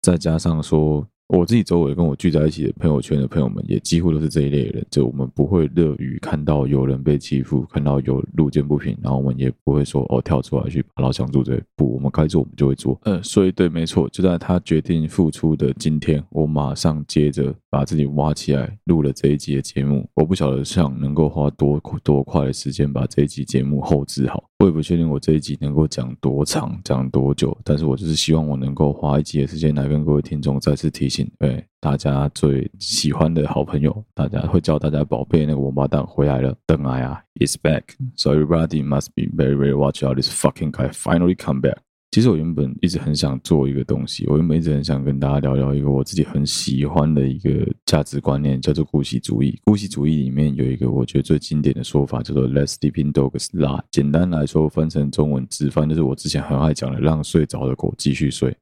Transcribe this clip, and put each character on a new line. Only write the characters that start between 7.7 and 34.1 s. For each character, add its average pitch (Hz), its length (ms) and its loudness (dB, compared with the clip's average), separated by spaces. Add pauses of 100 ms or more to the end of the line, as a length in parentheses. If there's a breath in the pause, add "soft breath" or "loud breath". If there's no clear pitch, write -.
到 71 180 2
有 67 200 -2 (160)
路 78 120 4
见 69 180 0
不 73 100 0
平， 71 260 -4
然 64 80 -2
后 67 80 0
我 67 60 -2
们 65 120 -2
也 65 160 -2 (120)
不 69 80 2
会 71 120 2
说， 69 240 -2
哦， 62 140 2
跳 67 180 0
出 - 200 -4
来 - 80 -4
去 67 160 -2 (100)
把 - 80 -2
老 65 80 2
墙 - 220 -4
住 67 100 2
嘴， 62 180 -2 (140)
不， 62 200 2
我 65 40 -4
们 67 140 -2
该 78 160 2
做 78 140 2
我 - 20 0
们 - 120 -14
就 69 120 2
会 67 80 2
做。 65 260 -2
呃， 95 220 -2
所 101 200 4
以 92 60 4
对， 90 180 2
没 82 160 -2
错， 80 260 0
就 - 120 -4
在 90 160 4
他 90 220 0
决 78 200 0
定 80 280 -2
复 82 200 2
出 78 280 0
的 71 160 0
今 76 260 -2
天， 73 320 0
我 78 160 0
马 73 260 -2
上 76 360 -2
接 73 200 2
着 69 240 -2 (160)
把 69 160 0
自 78 120 -4
己 71 100 2
挖 73 260 0
起 73 220 -2
来 69 300 -4
录 82 180 2
了 69 100 0
这 71 180 0
一 73 60 2
集 69 200 -4
的 67 40 -2
节 67 240 -4
目。 69 300 0
我 76 100 4
不 82 80 0
晓 73 220 0
得 67 100 -2
像 69 360 0
能 69 120 -2
够 76 160 4
花 71 220 0
多， 73 320 0 (220)
多 71 180 4
快 69 240 0
的 67 60 -2
时 - 180 -6
间 71 200 0
把 67 140 -2
这 71 180 0
一 71 40 4
集 69 180 -6
节 65 200 -2
目 71 160 -2
后 71 240 0
置 67 240 -2
好， - 160 -6 (160)
我 98 60 8
也 92 40 6
不 80 100 0
确 87 160 0
定 82 140 2
我 69 80 0
这 78 140 2
一 78 80 4
集 71 200 -8
能 71 140 -2
够 78 140 4
讲 62 320 -6
多 69 240 0
长， - 400 -6
讲 65 260 -2
多 69 240 2
久， - 300 -2
但 76 120 2
是 76 80 -2
我 67 120 0
就 82 100 -6
是 80 80 0
希 78 180 0
望 78 140 2
我 71 100 -2
能 65 160 -4
够 71 200 2
花 71 260 0
一 76 60 0
集 76 160 -2
的 69 80 0
时 85 80 -8
间 78 180 2
来 69 140 -2
跟 76 160 0
各 76 80 2
位 73 100 4
听 76 180 -6
众 69 200 -2
再 73 160 2
次 76 140 -2
提 71 180 -2
醒， - 200 -4 (100)
哎， 65 240 -2 (180)
大 69 160 0
家 71 340 0
最 69 480 0
喜 - 340 -2
欢 80 200 2
的 76 160 2
好 71 160 0
朋 71 160 -2
友， 90 240 0 (100)